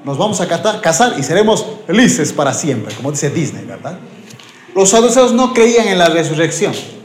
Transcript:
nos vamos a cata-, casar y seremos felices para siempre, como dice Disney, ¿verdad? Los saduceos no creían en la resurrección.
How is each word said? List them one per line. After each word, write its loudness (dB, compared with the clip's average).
nos -6
vamos -2
a -2
cata-, -2
casar 2
y -4
seremos 2
felices 2
para 0
siempre, -4
como -8
dice -4
Disney, -6
¿verdad? -14
Los 4
saduceos 4
no 0
creían 4
en 0
la 4
resurrección. -2